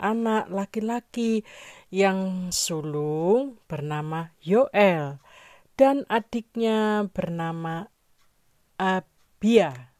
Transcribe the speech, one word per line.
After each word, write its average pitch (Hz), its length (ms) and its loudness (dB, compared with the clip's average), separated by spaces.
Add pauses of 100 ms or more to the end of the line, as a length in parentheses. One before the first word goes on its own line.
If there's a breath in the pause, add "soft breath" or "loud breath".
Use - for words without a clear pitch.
anak 220 480 -2
laki-laki, 220 960 -4 (480 loud breath)
yang 190 560 0
sulung 160 1200 -2
bernama 151 720 -6
Yoel 180 800 2 (560 loud breath)
dan 269 320 4
adiknya 220 1040 -2
bernama 165 720 -6 (960)
Abia. 185 1200 0